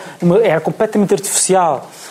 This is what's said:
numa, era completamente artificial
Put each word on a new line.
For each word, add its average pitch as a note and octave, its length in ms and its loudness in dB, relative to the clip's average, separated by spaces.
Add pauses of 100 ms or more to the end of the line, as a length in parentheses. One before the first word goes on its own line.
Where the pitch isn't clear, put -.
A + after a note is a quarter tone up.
(220)
numa, F3 180 4
era E3+ 200 2
completamente G#3 520 -2
artificial F3+ 760 0 (240)